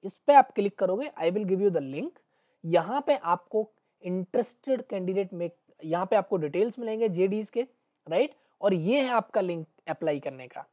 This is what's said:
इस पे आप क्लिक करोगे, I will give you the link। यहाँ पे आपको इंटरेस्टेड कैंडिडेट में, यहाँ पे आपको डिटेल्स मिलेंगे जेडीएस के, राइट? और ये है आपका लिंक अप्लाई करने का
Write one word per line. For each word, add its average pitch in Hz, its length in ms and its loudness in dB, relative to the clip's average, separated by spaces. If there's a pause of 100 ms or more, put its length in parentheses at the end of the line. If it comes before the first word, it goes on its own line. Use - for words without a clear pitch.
इस 190 140 -12
पे - 160 4
आप 269 180 10
क्लिक 202 280 -2
करोगे, 202 300 -2
I - 220 -2
will 208 140 -4
give 185 160 0
you 202 80 4
the 143 240 -2
link। 214 160 -6 (560)
यहाँ 175 420 0
पे 294 80 4
आपको 180 560 -2 (320)
इंटरेस्टेड 214 800 -4
कैंडिडेट 190 520 -4
में, 170 180 -6 (340)
यहाँ 170 200 -2
पे 220 100 0
आपको 196 220 0
डिटेल्स 170 420 -2
मिलेंगे 226 300 -2
जेडीएस 196 400 0
के, 247 180 -4 (420)
राइट? 226 260 0 (260)
और 190 120 2
ये 190 280 0
है 262 80 0
आपका 226 320 0
लिंक 170 260 -6 (200)
अप्लाई 156 320 -4
करने 131 280 -12
का 131 140 -16 (120)